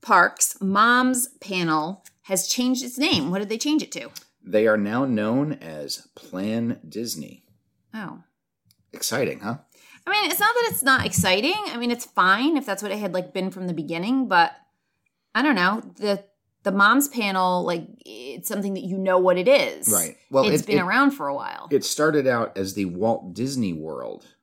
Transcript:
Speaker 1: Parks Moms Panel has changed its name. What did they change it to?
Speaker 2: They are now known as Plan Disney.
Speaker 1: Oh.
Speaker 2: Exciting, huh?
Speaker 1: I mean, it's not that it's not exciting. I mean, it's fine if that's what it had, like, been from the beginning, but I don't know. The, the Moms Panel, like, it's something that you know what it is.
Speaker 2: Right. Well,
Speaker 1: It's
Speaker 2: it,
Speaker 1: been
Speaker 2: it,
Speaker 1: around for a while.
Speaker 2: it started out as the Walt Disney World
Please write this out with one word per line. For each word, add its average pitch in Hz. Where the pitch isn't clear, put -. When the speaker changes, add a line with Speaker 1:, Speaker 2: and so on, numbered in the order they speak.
Speaker 1:
Parks -
Moms 240
Panel 175
has 190
changed 254
its 247
name. 208
What 190
did 208
they 226
change 294
it -
to? 120
Speaker 2:
They 107
are 107
now 110
known 123
as -
Plan 110
Disney. 110
Speaker 1:
Oh. 196
Speaker 2:
Exciting, 107
huh? 113
Speaker 1:
I 339
mean, 403
it's 359
not 440
that 480
it's -
not 254
exciting. 196
I 277
mean, 240
it's 240
fine 208
if 254
that's 196
what 208
it 208
had, 202
like, 180
been 185
from 185
the 175
beginning, 170
but 180
I 226
don't 294
know. 190
The, 202
the 196
Moms 226
Panel, 190
like, 165
it's 123
something 202
that 190
you 190
know 190
what 180
it 185
is. 120
Speaker 2:
Right. 85
Well, 135
Speaker 1:
It's 151
Speaker 2:
it, -
Speaker 1:
been 147
Speaker 2:
it, -
Speaker 1:
around 254
for 160
a 139
while. -
Speaker 2:
it 139
started 151
out 117
as 95
the 98
Walt 92
Disney 117
World 62